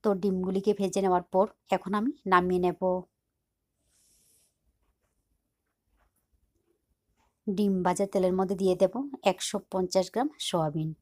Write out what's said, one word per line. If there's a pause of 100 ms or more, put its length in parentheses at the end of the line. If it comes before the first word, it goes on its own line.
তো (120)
ডিমগুলিকে
ভেজে
নেওয়ার
পর (300)
এখন
আমি (200)
নামিয়ে
নেব। (4000)
ডিম (120)
ভাজা
তেলের
মধ্যে
দিয়ে
দেব (380)
একশো (140)
পঞ্চাশ
গ্রাম (180)
সোয়াবিন। (120)